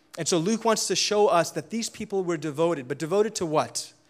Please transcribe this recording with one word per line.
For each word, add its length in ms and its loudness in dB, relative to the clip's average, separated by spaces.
And 100 -4
so 100 4
Luke 280 0
wants 220 2
to 80 0
show 320 4
us 240 4
that 180 -8
these 200 -6
people 340 -6
were 140 -2
devoted, 500 -2
but 120 -8
devoted 360 0
to 100 -4
what? 480 -2